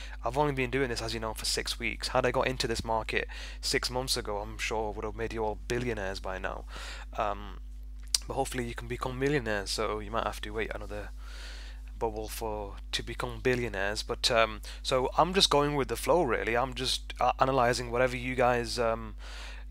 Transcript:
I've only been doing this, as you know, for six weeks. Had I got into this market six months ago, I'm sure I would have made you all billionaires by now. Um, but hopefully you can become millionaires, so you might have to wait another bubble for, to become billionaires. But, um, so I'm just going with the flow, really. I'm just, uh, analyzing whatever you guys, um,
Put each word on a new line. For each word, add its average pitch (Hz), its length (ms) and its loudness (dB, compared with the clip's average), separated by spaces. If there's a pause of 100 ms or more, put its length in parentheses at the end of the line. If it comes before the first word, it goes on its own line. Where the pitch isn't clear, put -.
(240)
I've 117 140 0
only 147 160 4
been 131 180 0
doing 131 180 2
this, 117 120 -2
as 113 120 -4
you 113 60 -2
know, 110 160 -4
for - 100 -6
six - 340 -2
weeks. - 300 -4
Had 127 160 4
I 123 60 4
got 120 160 4
into 131 200 0
this 113 160 0
market 110 440 0 (340)
six - 300 0
months 127 260 0
ago, 104 200 -4
I'm 107 200 -6
sure 110 340 -2
I 107 40 -6
would 110 100 -6
have 104 100 -4
made 113 160 -4
you 113 120 0
all 107 240 0
billionaires 110 520 -2
by 95 200 -6
now. 95 260 -4 (520)
Um, 101 420 -2 (680)
but 117 60 -4
hopefully 127 320 -2
you 120 80 -6
can 117 140 -8
become 127 320 -4
millionaires, 113 500 2
so 107 300 0
you 104 100 -8
might 113 160 0
have 107 160 -4
to 107 80 -8
wait 107 240 -2
another 104 360 -8 (880)
bubble 110 280 -2
for, 104 500 -6 (160)
to 120 100 0
become 117 400 -6
billionaires. 110 580 2
But, - 300 0
um, 110 300 4 (200)
so 131 380 2
I'm 175 160 6
just 196 160 8
going 147 240 6
with 127 140 2
the 117 60 0
flow, 151 280 6
really. 110 340 2
I'm 127 160 2
just, 123 480 -2
uh, 123 180 6
analyzing 123 520 6
whatever 123 260 2
you 127 160 -2
guys, 120 460 4
um, 113 340 0 (580)